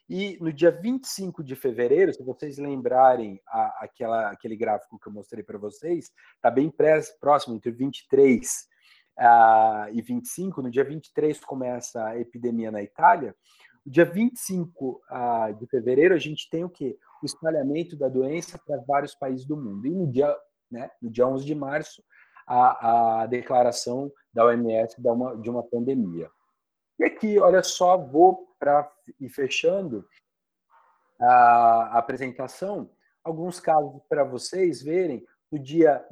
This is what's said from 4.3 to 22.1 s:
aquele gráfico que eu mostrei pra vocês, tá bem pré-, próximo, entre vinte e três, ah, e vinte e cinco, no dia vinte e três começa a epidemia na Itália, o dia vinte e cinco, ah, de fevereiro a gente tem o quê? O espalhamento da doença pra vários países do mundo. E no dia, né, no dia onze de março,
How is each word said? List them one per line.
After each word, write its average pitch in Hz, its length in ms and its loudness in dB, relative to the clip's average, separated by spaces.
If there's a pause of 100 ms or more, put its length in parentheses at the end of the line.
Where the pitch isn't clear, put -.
aquele 110 240 -12
gráfico 107 420 -6
que - 100 -20
eu 104 60 -18
mostrei 104 300 -16
pra 104 160 -16
vocês, 147 520 -8 (300)
tá - 80 4
bem 135 220 0
pré-, 151 280 4 (200)
próximo, 139 360 0
entre 117 140 -8
vinte 131 300 -6
e - 80 -20
três, 131 600 2 (480)
ah, 113 760 6
e 117 100 -6
vinte 123 240 -6
e - 40 -14
cinco, 175 340 -8
no 123 80 -8
dia 131 120 0
vinte 151 260 -8
e - 40 -20
três 151 260 -2
começa 123 640 -8
a 113 160 -6
epidemia 117 520 -6
na 104 100 -8
Itália, 170 540 0 (500)
o - 60 -16
dia 165 120 6
vinte 214 340 0
e - 20 -16
cinco, 170 600 -8 (100)
ah, 117 420 -4
de 110 160 -14
fevereiro 131 480 2
a 151 40 -2
gente 151 300 -10
tem 165 140 -6
o 180 80 -10
quê? 131 260 -10 (240)
O 147 60 -12
espalhamento 160 680 -4
da 135 140 -4
doença 135 560 -4
pra 147 120 -6 (100)
vários 143 260 -2
países 131 320 -8
do 147 100 -6
mundo. 110 300 -10
E 147 60 -4
no 180 160 -4
dia, 139 280 0 (360)
né, 120 180 -12 (100)
no 117 120 -12
dia 123 160 2
onze 135 180 -4
de 151 80 -6
março, 147 500 -8 (440)